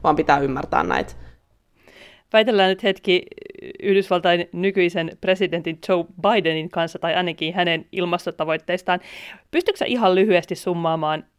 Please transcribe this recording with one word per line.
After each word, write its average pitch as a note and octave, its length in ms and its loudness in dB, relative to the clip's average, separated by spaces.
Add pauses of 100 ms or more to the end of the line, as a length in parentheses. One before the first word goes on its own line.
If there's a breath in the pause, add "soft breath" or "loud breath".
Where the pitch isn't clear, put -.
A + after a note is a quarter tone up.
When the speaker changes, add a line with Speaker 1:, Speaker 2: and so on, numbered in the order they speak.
Speaker 1:
vaan D3+ 120 4
pitää D3 220 4
ymmärtää C#3 440 -2
näitä. - 300 -2 (1200 soft breath)
Speaker 2:
Väitellään G#3+ 360 4
nyt F#3+ 140 -2
hetki F#3+ 400 2 (600)
Yhdysvaltain F#3 680 2
nykyisen F3 580 0 (100)
presidentin F3 580 -2 (100)
Joe F3 160 2 (180)
Bidenin D#3+ 480 0
kanssa, E3 280 -4
tai E3+ 160 -2
ainakin E3+ 400 -2
hänen E3+ 380 0
ilmastotavoitteistaan. F3 1080 -4 (500 loud breath)
Pystytkö F4+ 280 0
sä - 60 -2
ihan A3+ 300 2
lyhyesti F#3 400 2
summaamaan E3 720 -2 (140)